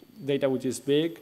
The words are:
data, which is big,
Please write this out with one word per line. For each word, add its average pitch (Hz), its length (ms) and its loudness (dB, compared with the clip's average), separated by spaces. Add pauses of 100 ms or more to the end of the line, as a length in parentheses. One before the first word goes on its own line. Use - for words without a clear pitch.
(260)
data, 139 240 2
which 127 140 -2
is 123 160 -2
big, 151 420 0